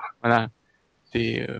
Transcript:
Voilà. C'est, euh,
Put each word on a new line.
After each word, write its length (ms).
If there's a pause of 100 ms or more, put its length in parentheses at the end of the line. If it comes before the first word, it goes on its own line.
(220)
Voilà. 280 (640)
C'est, 380
euh, 100